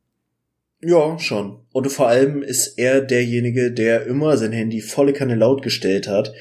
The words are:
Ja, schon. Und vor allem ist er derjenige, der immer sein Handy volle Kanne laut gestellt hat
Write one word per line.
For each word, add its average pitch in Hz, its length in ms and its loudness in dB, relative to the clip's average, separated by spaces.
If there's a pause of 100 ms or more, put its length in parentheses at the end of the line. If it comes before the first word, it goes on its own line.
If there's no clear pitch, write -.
(800)
Ja, 165 380 2
schon. 101 400 -6 (120)
Und 131 200 -2
vor 135 160 0
allem 135 340 2
ist - 360 -4
er 127 240 2
derjenige, 123 680 0
der 113 360 0
immer 143 280 0
sein 110 160 0
Handy 113 300 -4
volle 143 320 0
Kanne 127 220 -2
laut 123 260 2
gestellt 98 460 -2
hat 101 340 -2